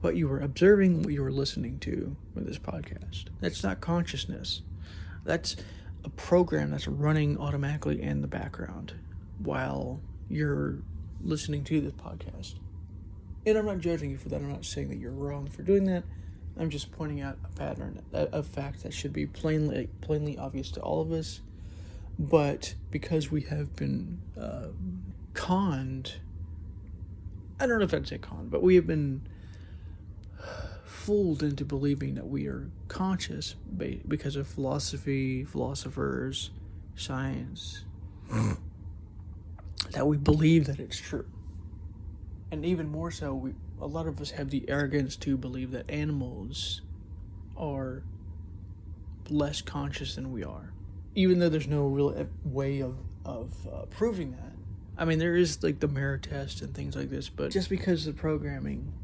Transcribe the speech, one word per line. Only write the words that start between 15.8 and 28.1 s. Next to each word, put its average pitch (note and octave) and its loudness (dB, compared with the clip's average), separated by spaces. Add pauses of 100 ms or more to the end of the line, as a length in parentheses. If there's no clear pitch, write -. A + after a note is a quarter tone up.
that. F3+ 4 (520)
I'm D#3+ 0
just C#3+ -4
pointing D3+ -4
out C#3 -6
a - -6
pattern, - -4 (100)
a, - 4
a D3 0
fact - -6
that - -6
should - -4
be D3 0
plainly, D3+ 2 (120)
plainly D3 0
obvious C4 -4
to - -4
all - 2
of D#3+ 0
us. D#3+ -2 (760)
But D3 6 (160)
because D3+ 2
we D3+ 4
have D3 -2
been, - -2 (180)
uh, - -6 (680)
conned, C3+ 2 (1400)
I C#4 2
don't A#3+ 6
know G3+ 6
if E3 2
I'd D3 0
say - -6